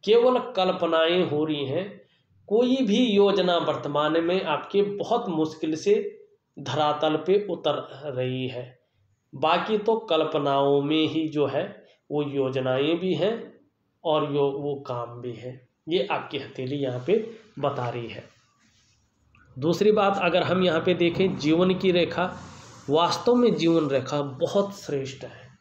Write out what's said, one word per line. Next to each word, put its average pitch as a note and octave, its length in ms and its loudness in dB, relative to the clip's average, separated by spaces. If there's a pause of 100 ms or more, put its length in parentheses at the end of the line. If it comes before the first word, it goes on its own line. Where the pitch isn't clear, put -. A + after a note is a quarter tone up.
केवल A#3+ 360 4 (120)
कल्पनाएं E3+ 760 2
हो D3 160 0
रही D3 200 -4
हैं। D#3+ 200 -4 (640)
कोई B3 280 2
भी A#3 280 2
योजना G3 520 4
वर्तमान D3+ 680 0
में F3+ 220 0
आपके D#3+ 360 -2
बहुत G3+ 480 -2
मुश्किल D#3 460 -4
से G3+ 200 2 (640)
धरातल D3+ 600 0
पे G3 320 0
उतर D#3+ 260 -2 (400)
रही B2+ 320 -4
है, B2 320 -12 (540)
बाकी F3 440 0
तो A3 180 0 (140)
कल्पनाओं C#3+ 720 2
में D3+ 260 0
ही D#3+ 200 -2
जो C#3+ 180 -2
है C#3+ 180 -4 (480)
वो D3 120 -2
योजनाएं C3+ 760 -2
भी F#3 140 -2
हैं F3 200 0 (680)
और D3+ 220 0
यो-, C#3+ 280 0
वो C#3+ 220 -6 (120)
काम A#2+ 340 -8
भी B2 120 -10
हैं। B2 340 -16 (220)
ये G3 220 0
आपकी D3 260 -6
हथेली C3 380 -8
यहाँ B2 320 -4
पे G#3 120 2 (400)
बता C3+ 300 -4
रही A#2 180 -8
है। G2+ 160 -14 (1300)
दूसरी E3+ 340 6
बात, G3 260 4
अगर F3+ 260 4
हम F3+ 200 2
यहाँ E3 180 4
पे F3+ 120 2
देखें E3+ 440 2
जीवन E3 360 4
की F#3 180 2
रेखा, E3+ 340 2 (640)
वास्तव E3 460 4
में A#3+ 200 4
जीवन D#3+ 340 2
रेखा C3+ 320 -2
बहुत E3 540 -2
श्रेष्ठ C3+ 480 -8
है। - 240 -18 (140)